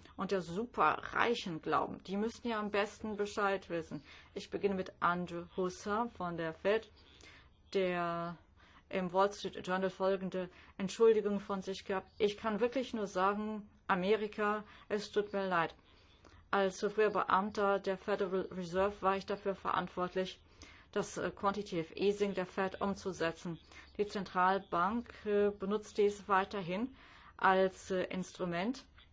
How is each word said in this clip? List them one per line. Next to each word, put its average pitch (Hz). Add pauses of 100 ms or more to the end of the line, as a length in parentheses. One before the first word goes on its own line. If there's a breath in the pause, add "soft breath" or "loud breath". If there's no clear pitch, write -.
(180 loud breath)
und 185
der 196
Superreichen 175
glauben. 156
Die 185
müssen 220
ja 220
am 208
besten 208
Bescheid 202
wissen. 160 (300 loud breath)
Ich -
beginne 202
mit 185
Andrew 175 (120)
Hussar 202
von 175
der 165
Fed, 214 (840 loud breath)
der 175 (520 loud breath)
im 185
Wall 196
Street -
Journal 185
folgende 185 (280 loud breath)
Entschuldigung 208
von 196
sich 190
gab: 190 (120)
„Ich 202
kann 208
wirklich 247
nur 208
sagen, 208 (200)
Amerika, 208 (260 loud breath)
es 208
tut 202
mir 196
leid. 180 (760 soft breath)
Als 196
früher 214
Beamter 196
der 190
Federal 190
Reserve 185
war 196
ich 190
dafür 196
verantwortlich, 185 (540 loud breath)
das, -
äh, 180
Quantitative 196
Easing 202
der 185
Fed 190
umzusetzen. 170 (380 loud breath)
Die 208
Zentralbank, 190 (120)
äh, 208
benutzt 202
dies 202
weiterhin 196 (400 loud breath)
als, 190
äh, 185
Instrument. 185 (280)